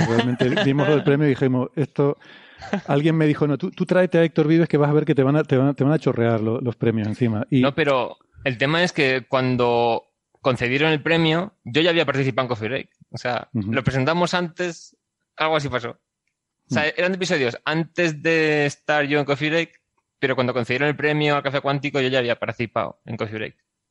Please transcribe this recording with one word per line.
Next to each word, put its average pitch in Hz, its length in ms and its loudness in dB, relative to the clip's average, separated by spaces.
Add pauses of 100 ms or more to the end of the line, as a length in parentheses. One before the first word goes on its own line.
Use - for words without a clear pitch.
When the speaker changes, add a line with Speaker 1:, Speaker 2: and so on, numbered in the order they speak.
Speaker 1:
realmente 120 420 0
Speaker 2:
<laughs> - 160 0
Speaker 1:
vimos 139 220 2
lo 151 80 4
del 139 80 0
premio 147 240 2
y 139 40 4
dijimos, 127 440 0
"Esto", 143 420 -2 (680)
alguien 151 300 2
me 156 100 4
dijo, 151 200 2
"No, 143 100 0
tú, - 140 -6
tú - 140 -4
tráete 180 340 2
a 165 40 6
Héctor 156 240 2
Vives 165 220 4
que - 80 2
vas 143 120 4
a 147 40 2
ver 151 100 4
que 147 120 2
te 139 80 4
van 139 120 4
a, 156 80 2
te 139 140 2
van 131 100 4
a, 143 60 2
te 135 100 0
van 139 80 4
a 156 80 2
chorrear 117 400 2
lo-, 110 220 -2
los 120 160 -4
premios 113 300 0
encima". 107 420 -2
Y 143 120 2
Speaker 2:
No, 139 140 2
pero 139 400 0 (300)
el 131 120 -2
tema 151 260 0
es 180 100 -2
que 131 340 0
cuando 120 760 2 (360)
concedieron 131 540 0
el 151 100 -2
premio, 165 500 0 (120)
yo 131 160 0
ya 175 80 2
había 170 160 2
participado 135 400 0
en 120 40 -10
Coffee 110 200 -4
Break. 131 200 -8 (220)
O - 60 -14
sea, - 360 -6
Speaker 1:
Ujú. 107 200 -2
Speaker 2:
lo 131 100 0
presentamos 147 500 0
antes, 180 640 -6 (400)
algo 160 220 0
así 143 100 -2
pasó. 120 220 -4 (800)
O - 40 -4
sea, 151 100 0
Speaker 1:
Mm. 151 140 -2
Speaker 2:
eran 180 160 0
episodios 170 520 -2
antes 156 580 -2
de 156 420 0
estar 147 400 -2
yo 147 140 0
en 139 60 -2
Coffee 143 240 -2
Break, 165 320 -4 (380)
pero 131 160 0
cuando 127 180 0
concedieron 127 360 -2
el 143 60 -2
premio 151 400 0
al 143 80 -2
Café 139 180 -2
Cuántico, 143 400 -2
yo 127 80 0
ya 131 100 0
había 117 200 -2
participado 107 680 -6
en 113 120 -8
Coffee 110 200 -8
Break. 107 180 -10 (360)